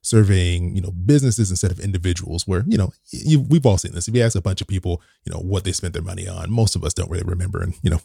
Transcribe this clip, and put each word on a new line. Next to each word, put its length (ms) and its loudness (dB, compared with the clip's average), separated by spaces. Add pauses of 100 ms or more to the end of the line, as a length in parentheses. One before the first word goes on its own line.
surveying, 760 2
you 40 0
know, 120 -6
businesses 580 2
instead 220 0
of 80 -8
individuals 680 -4
where, 220 0
you 100 4
know, 140 0 (180)
you, 300 2
we've 260 4
all 100 6
seen 140 -4
this. 160 -6
If 80 -2
you 80 4
ask 140 2
a 40 0
bunch 200 -2
of 80 -8
people, 340 -2 (220)
you 80 -10
know, 80 -6
what 240 -2
they 80 -2
spent 220 -6
their 80 -6
money 260 -8
on, 200 -8
most 280 2
of 80 -4
us 100 -4
don't 160 -4
really 140 -4
remember. 360 -4
And, 220 -4
you 80 2
know, 140 0